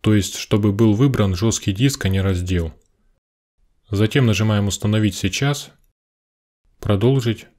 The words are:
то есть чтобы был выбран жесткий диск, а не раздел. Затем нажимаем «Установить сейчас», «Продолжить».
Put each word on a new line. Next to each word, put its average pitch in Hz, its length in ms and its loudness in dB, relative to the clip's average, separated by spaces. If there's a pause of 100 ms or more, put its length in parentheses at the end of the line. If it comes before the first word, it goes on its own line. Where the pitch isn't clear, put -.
то 107 140 2
есть 101 220 0
чтобы 104 360 0
был 107 220 4
выбран 107 400 2
жесткий 104 380 -2
диск, 131 320 -2
а 95 40 2
не 95 120 0
раздел. 90 520 -2 (1160)
Затем 107 340 2
нажимаем 107 440 2
«Установить 107 480 0
сейчас», 139 560 -4 (1040)
«Продолжить». 117 680 0 (120)